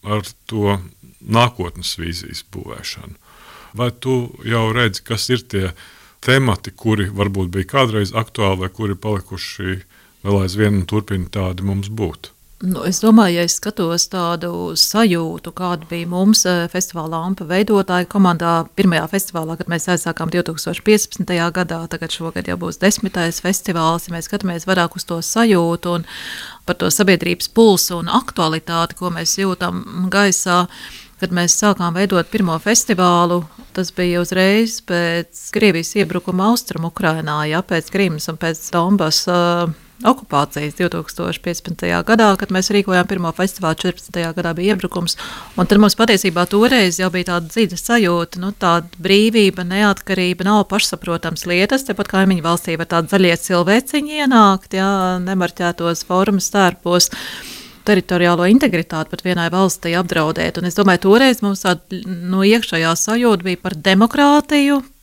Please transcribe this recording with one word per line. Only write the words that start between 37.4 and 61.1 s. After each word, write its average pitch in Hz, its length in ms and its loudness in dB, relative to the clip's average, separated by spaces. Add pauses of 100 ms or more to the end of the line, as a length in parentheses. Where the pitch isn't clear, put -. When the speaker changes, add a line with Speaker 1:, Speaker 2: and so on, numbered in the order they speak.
Speaker 2:
ja, 160 160 -2
pēc 165 240 -2
Krimas 175 400 -2
un 160 80 -6
pēc 165 240 -4 (160)
Donbas, 170 560 2
ā, 175 400 2 (360)
okupācijas 147 680 -2
divtūkstoš 170 680 -4
piecpadsmitajā 175 640 -4
gadā, 220 220 6 (100)
kad 196 160 -6
mēs 185 160 0
rīkojām 190 380 2
pirmo 175 260 -4
festivālu, 180 460 -2
četrpadsmitajā 170 560 -6
gadā 170 180 -4
bija 190 200 0
iebrukums. 175 420 -4 (420)
Un 180 80 2
tad 208 140 6
mums 208 180 6
patiesībā 190 500 2
toreiz 208 520 2
jau 185 100 0
bija 180 220 -4
tāda 170 180 -4
dziļa 180 280 0
sajūta, 180 600 0
nu, 196 160 -6
tāda 170 320 0 (160)
brīvība, 196 640 4
neatkarība 185 800 0
nav 208 240 4
pašsaprotams 170 760 -4
lietas. 202 380 2
Tepat - 260 -4
kaimiņu 190 320 2
valstī 170 340 0
var 165 120 -4
tādi 170 200 0
zaļie 185 320 4
cilvēciņi 262 800 0
ienākt, 208 560 4
jā, 190 120 2 (340)
nemarķētos 175 840 -2
formas 190 460 2
tērpos. 175 580 2 (760)
Teritoriālo 175 580 4
integritāti 180 640 2
pat - 160 -12
vienai 175 240 0
valstī 175 480 0
apdraudēt. 165 640 -2
Un 180 80 -2
es - 80 -4
domāju, 196 300 4
toreiz 240 340 6